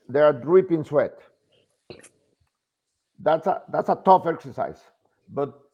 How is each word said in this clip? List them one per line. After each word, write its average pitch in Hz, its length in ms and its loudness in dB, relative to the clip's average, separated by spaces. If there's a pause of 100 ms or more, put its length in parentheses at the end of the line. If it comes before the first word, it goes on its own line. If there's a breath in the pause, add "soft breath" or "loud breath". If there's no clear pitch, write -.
they 135 140 0
are 151 100 6
dripping 160 540 0
sweat. 135 340 -2 (2000)
That's 160 280 -2
a, 180 220 -4
that's 147 200 -4
a 175 60 0 (100)
tough 185 220 4
exercise, 123 520 -8 (500)
but 135 300 -8 (140)